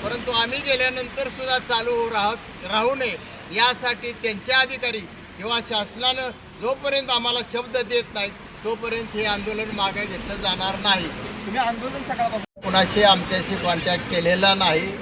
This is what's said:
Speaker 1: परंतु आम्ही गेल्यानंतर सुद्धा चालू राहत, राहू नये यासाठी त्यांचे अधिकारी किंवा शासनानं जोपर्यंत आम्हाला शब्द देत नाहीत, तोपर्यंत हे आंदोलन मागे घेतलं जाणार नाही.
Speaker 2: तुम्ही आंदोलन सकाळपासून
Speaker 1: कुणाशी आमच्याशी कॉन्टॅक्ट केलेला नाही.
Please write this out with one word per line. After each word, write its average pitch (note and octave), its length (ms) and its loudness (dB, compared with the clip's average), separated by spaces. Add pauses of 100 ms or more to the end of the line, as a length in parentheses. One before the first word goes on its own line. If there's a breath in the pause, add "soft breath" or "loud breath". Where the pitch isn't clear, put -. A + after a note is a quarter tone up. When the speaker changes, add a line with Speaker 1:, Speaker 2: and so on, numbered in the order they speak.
Speaker 1:
परंतु A#3 260 -4
आम्ही A#3 280 2
गेल्यानंतर B3+ 680 0
सुद्धा B3+ 300 0
चालू A#3 540 0
राहत, G#3+ 240 2 (360)
राहू A3+ 220 2
नये A#3+ 220 -2 (360)
यासाठी A#3+ 600 2
त्यांचे A3+ 400 -4
अधिकारी B3+ 480 2 (380)
किंवा A3+ 220 -2 (100)
शासनानं A#3+ 600 -2 (300)
जोपर्यंत C4+ 500 0
आम्हाला A#3+ 280 0 (140)
शब्द A#3+ 240 -2
देत A#3+ 280 0 (100)
नाहीत, G3+ 180 -4 (320)
तोपर्यंत A3+ 520 -4
हे G#3+ 80 0
आंदोलन G#3 480 -2
मागे G3+ 340 0
घेतलं F#3+ 280 -6
जाणार F#3+ 440 0
नाही. F#3+ 300 2
Speaker 2:
तुम्ही - 500 -6
आंदोलन A#3+ 460 -2
सकाळपासून A#3 600 -2
Speaker 1:
कुणाशी F#3+ 380 4
आमच्याशी F#3+ 540 4
कॉन्टॅक्ट F3 540 0
केलेला F3+ 440 6
नाही. F#3 480 2